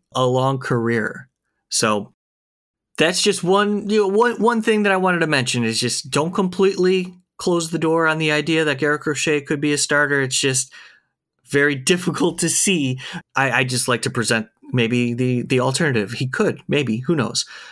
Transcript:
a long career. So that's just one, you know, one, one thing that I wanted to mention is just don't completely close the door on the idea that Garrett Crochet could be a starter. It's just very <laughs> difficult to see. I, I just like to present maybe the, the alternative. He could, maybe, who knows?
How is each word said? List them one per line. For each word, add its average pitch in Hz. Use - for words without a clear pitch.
a 127
long 131
career. 117
So 104
that's 175
just 202
one, 202
you 214
know, 190
one, 226
one 226
thing 214
that 202
I 190
wanted 185
to 160
mention 131
is 113
just 123
don't 160
completely 185
close 170
the 165
door 160
on 156
the 156
idea 156
that 143
Garrett 147
Crochet 151
could 143
be 147
a 143
starter. 143
It's 131
just 131
very 143
<laughs> 135
difficult 175
to 165
see. 143
I, 135
I 127
just 127
like 120
to -
present 113
maybe 120
the, 123
the 127
alternative. 127
He -
could, 143
maybe, 131
who 160
knows? -